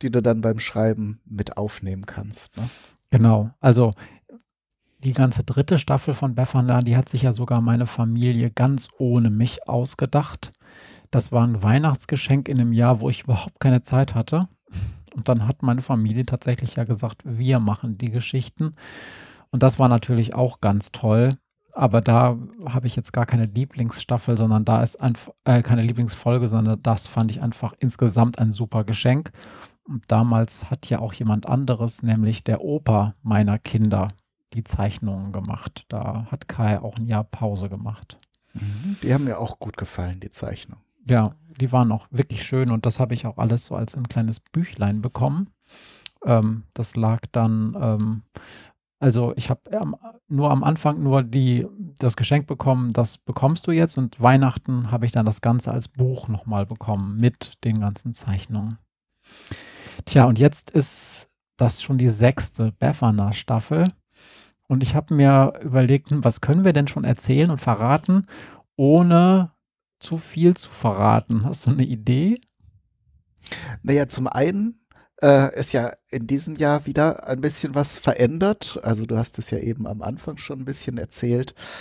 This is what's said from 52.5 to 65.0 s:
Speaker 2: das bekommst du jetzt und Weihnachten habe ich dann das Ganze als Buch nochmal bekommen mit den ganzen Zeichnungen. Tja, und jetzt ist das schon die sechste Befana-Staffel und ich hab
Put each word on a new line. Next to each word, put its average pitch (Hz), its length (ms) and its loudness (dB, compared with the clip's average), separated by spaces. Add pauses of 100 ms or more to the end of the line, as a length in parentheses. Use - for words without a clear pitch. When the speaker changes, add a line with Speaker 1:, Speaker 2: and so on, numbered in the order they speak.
Speaker 2:
das 117 260 -2
bekommst - 500 -2
du 180 40 0
jetzt 165 260 2
und 123 240 -4
Weihnachten 123 720 2
habe 120 140 0
ich 117 80 -2
dann 110 120 2
das 110 160 -2
Ganze 117 300 0
als 117 160 -4
Buch 127 400 -2
nochmal 104 380 -4
bekommen 101 520 -6
mit - 460 -2
den 110 160 0
ganzen 104 340 -6
Zeichnungen. 104 640 -6 (1300)
Tja, 127 200 6
und 117 140 4
jetzt - 320 2
ist - 580 -4 (260)
das - 260 0
schon 139 160 -2
die 123 120 4
sechste 113 640 2
Befana-Staffel 113 1160 0 (800)
und 131 160 2
ich 127 120 0
hab 147 140 -2